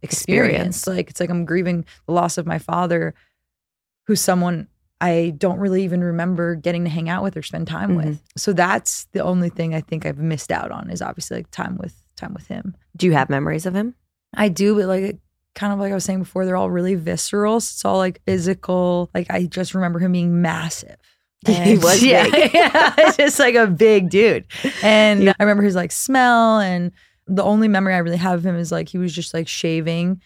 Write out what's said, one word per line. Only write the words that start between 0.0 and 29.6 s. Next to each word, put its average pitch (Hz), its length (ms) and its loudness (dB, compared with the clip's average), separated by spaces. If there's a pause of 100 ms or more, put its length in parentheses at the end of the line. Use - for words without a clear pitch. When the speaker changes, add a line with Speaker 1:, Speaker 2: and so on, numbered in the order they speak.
Speaker 1:
experience. - 760 -2
Speaker 2:
Experience. - 100 -10
Speaker 1:
Like, 185 240 -4
it's - 100 -10
like 175 100 -4
I'm 175 140 -4
grieving 175 400 -2 (220)
the 160 60 -6
loss 175 260 0
of 160 80 -6
my 160 120 -4
father, 165 560 -2 (920)
who's 208 140 0
someone 175 480 0 (340)
I 170 360 0
don't 180 200 -2
really 190 260 0
even 180 200 -2
remember 170 520 -2
getting 170 280 -4
to 160 60 -4
hang 165 180 -4
out 180 140 -4
with 196 120 -4
or 156 80 -10
spend 165 260 -8
time 170 280 -4
Speaker 2:
Mm-hmm. 156 120 -2
Speaker 1:
with. 151 140 -8 (140)
So - 160 -4
that's 180 600 -2
the 196 80 -4
only 180 280 0
thing 165 260 -6
I 156 60 -4
think 156 240 -8
I've 147 140 -6
missed 156 340 -4
out - 180 -6
on - 200 -12
is 175 100 -8
obviously, - 380 -10
like, - 120 -12
time - 280 -8
with, - 160 -12 (220)
time - 180 -14
with - 140 -18
him. - 280 -12 (200)
Speaker 2:
Do 180 100 -2
you 165 80 4
have 135 160 2
memories 156 340 -4
of 185 100 -6
him? 220 200 -6 (420)
Speaker 1:
I 208 140 0
do, 202 260 0
but, 208 100 0
like, 190 320 -4 (360)
kind 202 180 -4
of 196 60 -4
like 196 120 -4
I 196 40 -4
was 185 100 -4
saying 190 160 -4
before, 185 240 -6
they're 185 120 -2
all 185 140 0
really 180 260 0
visceral. 202 640 -2
So - 120 -6
it's - 140 -8
all, 190 100 0
like, 185 300 -2
physical. 180 880 -2
Like, 180 160 -4
I 180 160 -2
just 185 280 -6
remember 175 260 -2
him 180 120 0
being 175 300 2
massive. 165 540 -4 (240)
Speaker 2:
<laughs> - 260 -20
He - 80 4
Speaker 1:
And 175 280 6
Speaker 2:
was 196 220 6
Speaker 1:
yeah, - 260 6
Speaker 2:
big. 294 240 4
Speaker 1:
<laughs> - 0 -
yeah, 311 600 6
just, 294 220 2
like, 247 160 4
a 233 120 6
big 196 440 4
dude. 196 340 4 (380)
And 214 400 4
Speaker 2:
Yeah. 196 180 6
Speaker 1:
I - 40 0
remember 202 180 4
his, 202 120 2
like, 175 180 -2
smell, 233 680 4
and 180 320 -2 (340)
the 190 160 0
only 214 260 2
memory 190 260 2
I 180 40 2
really 170 200 -2
have 180 220 0
of 170 40 -2
him 185 120 0
is, 170 140 -4
like, 165 200 -4
he 185 80 -6
was 175 160 -2
just, 170 180 -10
like, 165 160 -4
shaving, 170 760 -2